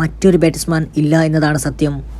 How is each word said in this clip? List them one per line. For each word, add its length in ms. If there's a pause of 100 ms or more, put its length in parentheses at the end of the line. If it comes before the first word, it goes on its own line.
മറ്റൊരു 420
ബാറ്റ്സ്മാൻ 400 (140)
ഇല്ല 260
എന്നതാണ് 360
സത്യം. 360 (260)